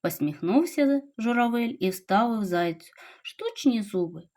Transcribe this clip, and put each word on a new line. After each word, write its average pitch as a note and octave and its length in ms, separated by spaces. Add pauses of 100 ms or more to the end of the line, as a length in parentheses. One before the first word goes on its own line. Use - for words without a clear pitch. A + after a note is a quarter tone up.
Посміхнувся C4+ 960 (160)
журавель A#3 640
і F#3 100
вставив G#3+ 560
зайцю F3 460 (320)
штучні D4 580
зуби E3+ 420 (140)